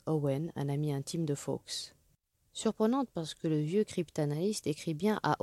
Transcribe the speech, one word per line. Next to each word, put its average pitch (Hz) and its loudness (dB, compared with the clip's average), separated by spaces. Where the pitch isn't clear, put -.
Owen, 143 0
un 143 -2
ami 147 0
intime 160 -2
de 143 0
Fawkes. - -8
Surprenante 233 0
parce 160 -6
que - -4
le 156 4
vieux 170 2
cryptanalyste 160 -2
écrit 156 -2
bien 196 2
à 147 4